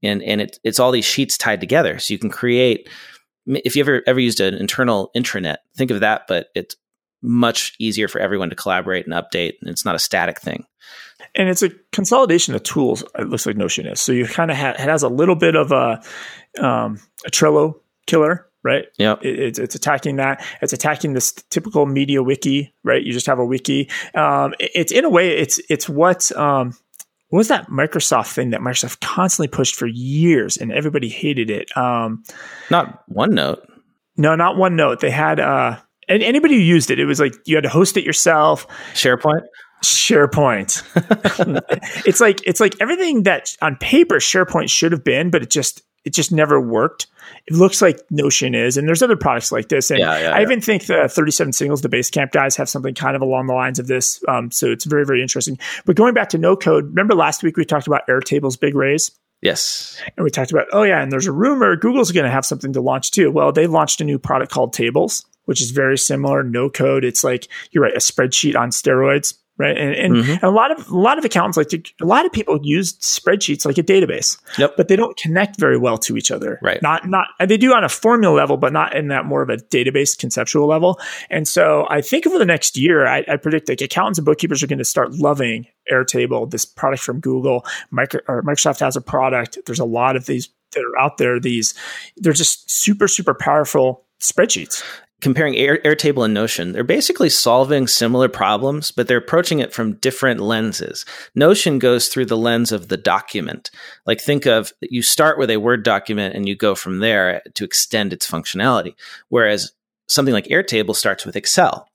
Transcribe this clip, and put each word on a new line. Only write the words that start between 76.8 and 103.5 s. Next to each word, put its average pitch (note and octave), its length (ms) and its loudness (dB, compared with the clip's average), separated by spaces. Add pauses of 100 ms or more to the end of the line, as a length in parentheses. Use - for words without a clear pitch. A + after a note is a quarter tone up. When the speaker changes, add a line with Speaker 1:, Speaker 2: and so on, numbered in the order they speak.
Speaker 2:
Not, D#3+ 260 0
not, F#3+ 200 0 (100)
they F#3+ 180 4
do B3+ 160 6
on A3+ 120 4
a D3 40 2
formula A3 460 2
level, C#3+ 220 2
but C3+ 160 0
not D#3 240 0
in D3+ 120 -4
that C#3 180 -2
more C#3 160 0
of C3 80 -4
a A#2 80 -2
database C3 600 0
conceptual B2 480 0
level. E3 320 2 (320)
And D#3 160 -2
so D#3 420 2
I D3 120 0
think D4+ 260 0
over F4 100 2
the C#4 80 4
next E3+ 320 0
year, C#3+ 300 4
I, C3+ 220 0
I D3 80 0
predict, D#3 320 -2
like, C3 120 -2
accountants F3+ 380 -2
and D3+ 80 -2
bookkeepers D3+ 380 0
are - 20 -6
gonna C#3 180 -4
start B2 280 -2
loving C3+ 560 -2 (200)
Airtable, B2 640 0
this A2+ 140 -4
product - 400 -4
from B2+ 160 -6
Google. C3 440 -2 (280)
Micro-, B2+ 340 -2
or B2 160 -4
Microsoft C#3+ 380 0
has C3+ 160 -2
a C3+ 40 -4
product. B2+ 640 -2
There's A#2+ 120 -6
a C3 60 -2
lot A#2+ 320 0
of B2+ 100 -6
these C3 220 -6 (240)
that - 100 -4
are B2 180 -4
out C#3+ 180 0
there. B2 200 2
These, A#2+ 360 -2 (420)
they're E3 160 2
just - 400 -2
super, G#3 340 0
super F3 280 0
powerful C#3+ 720 0 (160)
spreadsheets. - 640 -2 (420)
Speaker 1:
Comparing C3+ 320 0
Air-, C#3 220 2
Airtable D3+ 460 2
and G#2+ 100 2
Notion, G2+ 360 -2
they're A2+ 140 -4
basically B3 440 0
solving C3 600 2
similar B2 400 2
problems, B2 640 -2
but A#2 160 -2
they're B2 100 2
approaching E3+ 400 0
it B2 140 -4
from A2 220 -4
different C3 440 -2
lenses. A2 640 -4 (300)
Notion D#3 460 4
goes A#2+ 280 2
through B2+ 180 -2
the A2+ 100 0
lens A#2 340 0
of G2+ 180 -6
the F#2+ 80 -4
document. F#2 720 -4 (360)